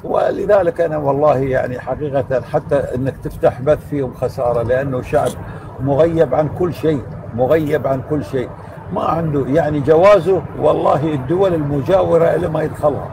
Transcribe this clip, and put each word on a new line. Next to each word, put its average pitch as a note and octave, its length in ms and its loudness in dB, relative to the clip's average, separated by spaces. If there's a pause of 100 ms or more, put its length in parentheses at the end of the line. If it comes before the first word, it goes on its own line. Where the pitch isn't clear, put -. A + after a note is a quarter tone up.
ولذلك E3+ 760 0
أنا D#3 160 0
والله C#3 420 2
يعني B2+ 420 -2
حقيقة C3 600 -2 (120)
حتى D3+ 240 0
إنك C3 380 -2 (100)
تفتح - 360 -2
بث C#3+ 300 0
فيهم C3+ 240 -4
خسارة، A#2+ 480 -2
لأنه B2+ 400 -2
شعب B2+ 280 0 (500)
مغيب C#3+ 540 2
عن D3 140 2 (100)
كل F3+ 160 0
شيء، D3 280 0 (340)
مغيب C#3+ 500 2
عن C3+ 240 0
كل D3+ 140 -2
شيء. B2+ 240 -4 (440)
ما G#3+ 100 -2
عنده D#3 440 0
يعني D3 340 2
جوازه، E3+ 600 6 (160)
والله D#3 560 2
الدول E3+ 400 0
المجاورة E3 840 2
له E3+ 140 -2
ما D#3 120 -2
يدخلها. D3 500 -2